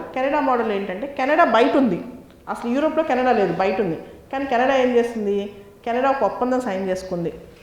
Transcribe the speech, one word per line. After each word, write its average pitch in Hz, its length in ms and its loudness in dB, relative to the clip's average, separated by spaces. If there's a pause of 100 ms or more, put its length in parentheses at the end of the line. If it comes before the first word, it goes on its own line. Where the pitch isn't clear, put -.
(140)
కెనడా 277 260 0
మోడల్ 240 320 0
ఏంటంటే, 202 340 -6
కెనడా 285 380 2
బయట 247 320 4
ఉంది, 233 280 2 (440)
అసలు 233 220 -6
యూరోప్లో 311 320 2
కెనడా 254 300 2
లేదు, 196 200 2
బయట 190 280 0
ఉంది. 170 180 0 (340)
కానీ 269 120 -4
కెనడా 269 320 2
ఏం 247 200 2
చేస్తుంది, 208 580 0 (300)
కెనడా 254 260 0
ఒక 277 120 2
ఒప్పందం 254 380 0
సైన్ 196 280 -4
చేసుకుంది. 180 460 -4 (280)